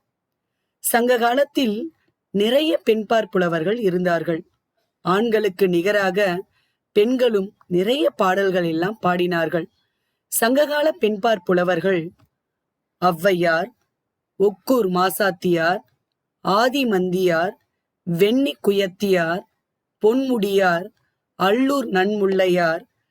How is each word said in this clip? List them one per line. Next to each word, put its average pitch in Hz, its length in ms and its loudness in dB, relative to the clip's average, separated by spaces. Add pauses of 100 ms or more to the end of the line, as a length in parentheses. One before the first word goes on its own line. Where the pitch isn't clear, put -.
(800)
சங்க 240 400 0
காலத்தில் 247 760 -2 (380)
நிறைய 254 480 0
பெண்பாற் 220 520 0
புலவர்கள் 180 480 -2
இருந்தார்கள். 175 680 -2 (560)
ஆண்களுக்கு 208 680 0
நிகராக 190 760 0 (480)
பெண்களும் 220 640 0 (100)
நிறைய 220 440 0
பாடல்கள் 185 540 0
எல்லாம் 170 380 -4
பாடினார்கள். 175 640 -2 (640)
சங்ககால 294 640 0
பெண்பாற் 214 520 -2
புலவர்கள் 180 680 0 (920)
ஔவையார், 175 680 0 (680)
ஒக்கூர் 208 500 0
மாசாத்தியார், 180 880 0 (720)
ஆதிமந்தியார், 190 1040 0 (540)
வெண்ணி 214 460 0 (100)
குயத்தியார், 185 800 0 (600)
பொன்முடியார், 202 840 2 (560)
அல்லூர் 254 480 2
நன்முல்லையார், 185 920 0 (280)